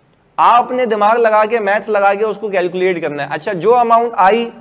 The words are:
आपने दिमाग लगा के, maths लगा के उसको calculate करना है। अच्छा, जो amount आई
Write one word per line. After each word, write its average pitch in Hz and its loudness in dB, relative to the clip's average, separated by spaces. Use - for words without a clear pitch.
आपने 240 2
दिमाग 214 0
लगा 214 2
के, 226 -2
maths 202 -2
लगा 202 2
के 202 -2
उसको 214 -6
calculate 180 -2
करना 147 -6
है। 139 -8
अच्छा, 160 -6
जो 175 0
amount 233 2
आई 226 2